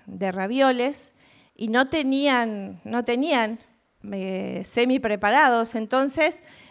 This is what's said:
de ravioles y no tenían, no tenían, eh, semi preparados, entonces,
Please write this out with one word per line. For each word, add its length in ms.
de 260
ravioles 800
y 140
no 200
tenían, 960
no 200
tenían, 560
eh, 540
semi 340
preparados, 800
entonces, 640